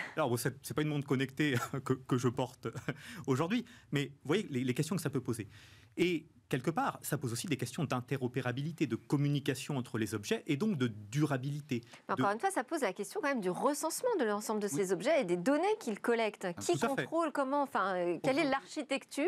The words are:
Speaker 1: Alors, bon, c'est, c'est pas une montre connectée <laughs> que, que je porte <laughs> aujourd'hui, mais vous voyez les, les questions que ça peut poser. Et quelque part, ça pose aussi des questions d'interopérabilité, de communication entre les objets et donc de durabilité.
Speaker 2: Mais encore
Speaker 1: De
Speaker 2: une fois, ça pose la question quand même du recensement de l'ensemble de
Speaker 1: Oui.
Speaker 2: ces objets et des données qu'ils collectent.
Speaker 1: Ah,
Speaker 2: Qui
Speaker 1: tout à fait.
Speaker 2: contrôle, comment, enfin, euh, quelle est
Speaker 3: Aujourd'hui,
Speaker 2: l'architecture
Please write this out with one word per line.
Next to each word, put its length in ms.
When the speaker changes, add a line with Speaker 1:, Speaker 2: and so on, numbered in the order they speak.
Speaker 1:
Alors, 160
bon, 60
c'est, 280
c'est 100
pas 80
une 60
montre 200
connectée 480
<laughs> 140
que, 100
que 220
je 120
porte 400
<laughs> 300
aujourd'hui, 380
mais 160
vous 220
voyez 200
les, 140
les 120
questions 200
que 80
ça 80
peut 100
poser. 280
Et 320
quelque 220
part, 320
ça 160
pose 140
aussi 160
des 80
questions 280
d'interopérabilité, 1000
de 80
communication 840
entre 200
les 160
objets 320
et 100
donc 220
de 80
durabilité. 960
Speaker 2:
Mais 80
encore 140
Speaker 1:
De 60
Speaker 2:
une 40
fois, 140
ça 100
pose 200
la 100
question 280
quand 80
même 120
du 100
recensement 720
de 40
l'ensemble 360
de 80
Speaker 1:
Oui. 80
Speaker 2:
ces 160
objets 300
et 20
des 140
données 260
qu'ils 180
collectent. 460
Speaker 1:
Ah, 80
Speaker 2:
Qui 260
Speaker 1:
tout 80
à 40
fait. 120
Speaker 2:
contrôle, 300
comment, 300
enfin, 340
euh, 260
quelle 140
est 60
Speaker 3:
Aujourd'hui, 80
Speaker 2:
l'architecture 760